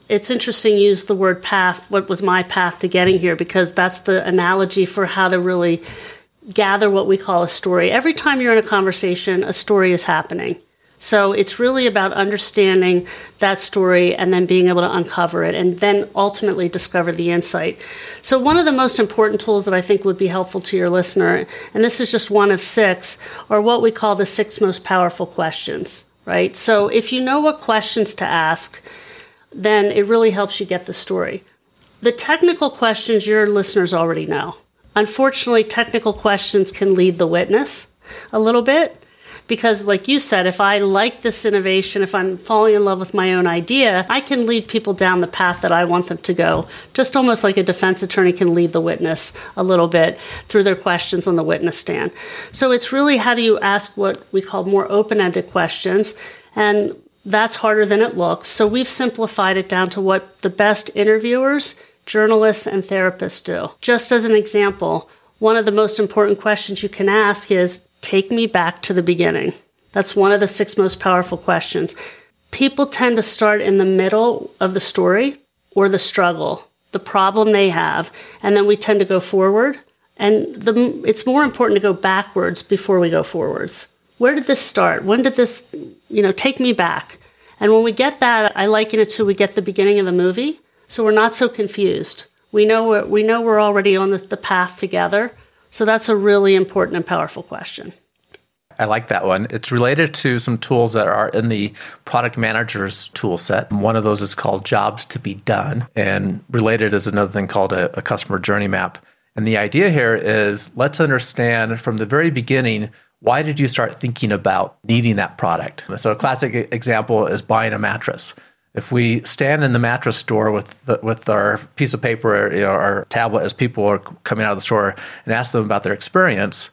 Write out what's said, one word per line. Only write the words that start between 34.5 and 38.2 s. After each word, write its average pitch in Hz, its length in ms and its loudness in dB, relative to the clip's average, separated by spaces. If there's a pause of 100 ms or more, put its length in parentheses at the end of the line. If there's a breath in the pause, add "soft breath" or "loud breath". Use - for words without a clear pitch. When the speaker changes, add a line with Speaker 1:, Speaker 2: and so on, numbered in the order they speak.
Speaker 1:
Unfortunately, 233 680 2
technical 226 500 -2
questions 202 580 0
can 196 220 0
lead 180 240 4
the 175 80 2
witness 185 640 0 (440 loud breath)